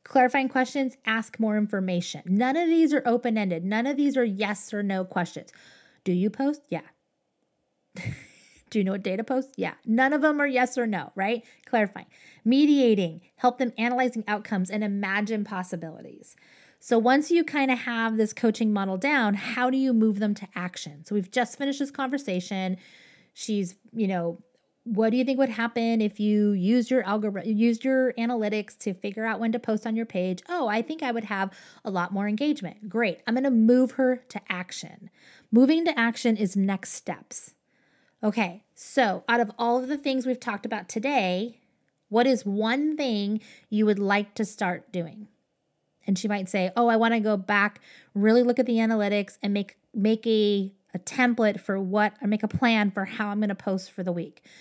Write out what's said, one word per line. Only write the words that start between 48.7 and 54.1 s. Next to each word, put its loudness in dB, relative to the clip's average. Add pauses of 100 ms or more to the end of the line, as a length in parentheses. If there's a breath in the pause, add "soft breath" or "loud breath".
analytics 0
and -2
make, -4 (160)
make 0
a, 2 (220)
a -8
template 0
for -4
what, 0
or -6
make 0
a -2
plan 2
for -4
how -6
I'm -4
gonna 0
post -4
for -10
the -4